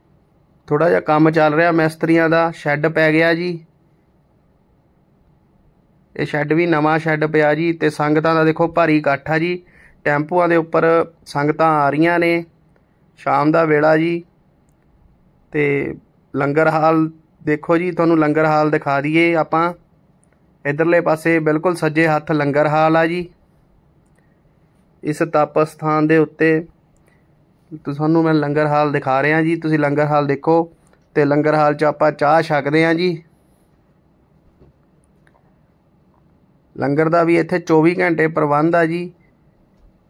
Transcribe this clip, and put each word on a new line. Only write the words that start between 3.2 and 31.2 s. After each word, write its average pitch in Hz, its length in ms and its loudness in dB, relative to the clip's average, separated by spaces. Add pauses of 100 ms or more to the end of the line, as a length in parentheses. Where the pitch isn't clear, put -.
ਜੀ। 170 320 -8 (2500)
ਇਹ 143 100 -4
ਸ਼ੈੱਡ 147 260 -4
ਵੀ 170 140 0
ਨਵਾਂ 156 320 2
ਸ਼ੈੱਡ 156 260 -2
ਪਿਆ 156 300 2
ਜੀ। 165 180 -2
ਤੇ 156 180 -2
ਸੰਗਤਾਂ 156 440 0
ਦਾ 160 100 2
ਦੇਖੋ 160 240 0
ਭਾਰੀ 165 300 0
ਇਕੱਠ 147 320 -4
ਆ 160 80 0
ਜੀ, 180 240 -4 (420)
ਟੈਂਪੂਆਂ 156 440 0
ਦੇ 170 80 2
ਉੱਪਰ 165 560 0 (140)
ਸੰਗਤਾਂ 156 400 -2
ਆ 147 240 2
ਰਹੀਆਂ 165 280 0
ਨੇ। 170 260 -2 (720)
ਸ਼ਾਮ 143 360 0
ਦਾ 165 120 2
ਵੇਲਾ 151 320 2
ਜੀ। 170 280 -4 (1300)
ਤੇ 143 420 -2 (420)
ਲੰਗਰ 143 320 0
ਹਾਲ 160 420 0 (340)
ਦੇਖੋ 151 320 -2
ਜੀ, 180 140 -2
ਤੁਹਾਨੂੰ 170 280 0
ਲੰਗਰ 151 260 0
ਹਾਲ 156 260 2
ਦਿਖਾ 151 300 -2
ਦਈਏ 165 340 0
ਆਪਾਂ। 160 400 -2 (920)
ਇੱਧਰਲੇ 160 340 0
ਪਾਸੇ 160 380 0
ਬਿਲਕੁਲ 160 380 -2
ਸੱਜੇ 156 320 0
ਹੱਥ 151 240 -2
ਲੰਗਰ 147 340 0
ਹਾਲ 156 300 2
ਆ 165 100 2
ਜੀ। 175 220 -6 (1800)
ਇਸ 151 140 -6
ਤਪ 156 460 0
ਸਥਾਨ 156 420 -2
ਦੇ 160 120 4
ਉੱਤੇ 160 480 0 (1160)
ਤੁਹਾਨੂੰ 156 400 0
ਮੈਂ 160 100 2
ਲੰਗਰ 147 320 0
ਹਾਲ 147 260 0
ਦਿਖਾ 135 300 -2
ਰਿਹਾ 156 200 0
ਜੀ। 165 140 -2
ਤੁਸੀਂ 156 220 -2
ਲੰਗਰ 147 260 0
ਹਾਲ 147 220 0
ਦੇਖੋ 165 460 0 (420)
ਤੇ 147 100 2